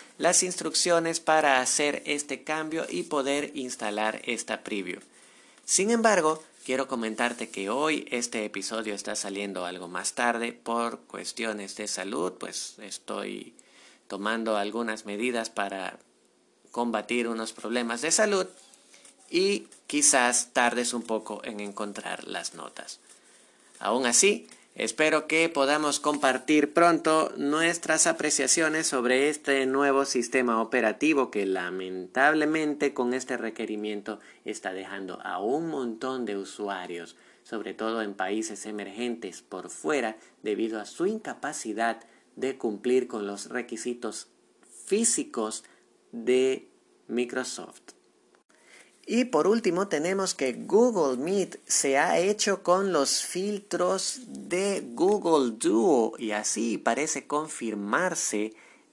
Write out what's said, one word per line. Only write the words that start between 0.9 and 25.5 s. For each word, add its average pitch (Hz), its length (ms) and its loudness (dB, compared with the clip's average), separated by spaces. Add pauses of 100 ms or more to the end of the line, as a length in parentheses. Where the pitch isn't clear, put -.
para 147 420 6
hacer 147 460 0
este 147 380 -4
cambio 156 440 -4
y 180 140 -4
poder 143 520 -2
instalar 110 680 -4
esta 110 380 -4
preview. 92 380 -6 (640)
Sin 196 260 2
embargo, 190 500 6 (240)
quiero 131 220 0
comentarte 117 640 -2
que 98 200 -4
hoy 151 420 0
este 120 320 -4
episodio 104 500 -6
está 104 220 -6
saliendo 98 500 -6
algo 90 220 -10
más 90 240 -6
tarde 117 400 -2
por 117 480 -4
cuestiones 104 720 -8
de 107 140 -8
salud, 127 500 -4
pues - 400 -10
estoy 101 760 -10 (540)
tomando 110 480 -2
algunas 107 500 -4
medidas 113 440 -4
para 98 480 -6 (720)
combatir 120 580 -2
unos 113 240 -6
problemas 120 500 -4
de 160 80 0
salud 202 360 2 (840)
y 196 360 2 (200)
quizás 131 640 2
tardes 120 400 2
un 117 100 -4
poco 110 420 -6
en 107 160 -8
encontrar 104 680 -8
las - 280 -8
notas. - 460 -14 (760)
Aún 123 280 0
así, 196 420 4 (260)
espero 151 520 2
que 160 220 2
podamos 147 520 2